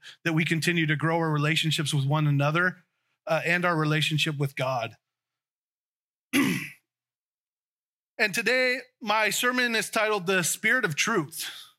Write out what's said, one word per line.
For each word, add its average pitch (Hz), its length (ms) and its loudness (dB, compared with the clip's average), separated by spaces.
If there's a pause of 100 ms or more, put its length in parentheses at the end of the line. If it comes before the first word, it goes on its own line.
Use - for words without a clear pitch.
(240)
that 170 100 0
we 160 120 2
continue 165 400 0
to 151 100 0
grow 160 220 0
our 165 140 0
relationships 151 640 0
with 139 100 0
one 151 220 2
another, 151 560 2 (420)
uh, 156 180 0
and 175 220 0
our 175 100 2
relationship 151 640 0
with 139 180 -4
God. 127 400 -4 (1400)
<clears throat> 262 40 2 (1800)
And 214 120 2
today, 254 480 0 (220)
my 214 300 0
sermon 247 440 0
is 214 140 -2
titled 214 380 0
The 190 160 2
Spirit 233 420 0
of 160 100 -2
Truth. 185 540 -2 (300)